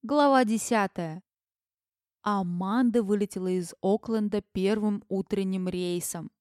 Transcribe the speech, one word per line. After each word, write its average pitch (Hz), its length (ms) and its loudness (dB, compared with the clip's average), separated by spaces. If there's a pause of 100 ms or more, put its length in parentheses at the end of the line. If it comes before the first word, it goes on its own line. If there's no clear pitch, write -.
Глава 277 380 4
десятая. 196 800 -2 (1000)
Аманда 202 800 2
вылетела 196 440 -2
из 185 340 -2
Окленда 208 600 0
первым 208 680 0
утренним 190 640 -2
рейсом. 175 600 -6 (120)